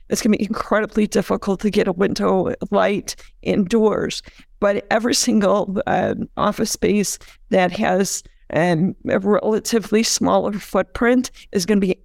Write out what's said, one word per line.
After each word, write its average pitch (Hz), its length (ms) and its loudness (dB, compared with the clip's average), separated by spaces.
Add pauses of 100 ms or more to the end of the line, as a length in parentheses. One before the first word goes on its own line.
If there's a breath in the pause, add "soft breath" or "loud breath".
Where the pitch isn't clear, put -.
it's - 120 -2
gonna 214 160 2
be 214 80 -2
incredibly 208 600 -2
difficult 196 540 -2
to 214 100 0
get 196 180 0
a 185 40 2
window 190 600 0 (180)
light 196 460 0 (260 soft breath)
indoors. 208 800 0 (360 loud breath)
But 202 320 0
every 233 240 0
single, 202 720 0
um, - 500 -2
office 208 360 0
space 196 460 0 (320 loud breath)
that 180 220 2
has, 185 500 -2 (300 soft breath)
um, 170 440 2 (120)
a - 120 0
relatively 208 840 0
smaller 196 500 0
footprint 233 800 0 (220 loud breath)
is 180 120 0
gonna 208 160 2
be 185 240 0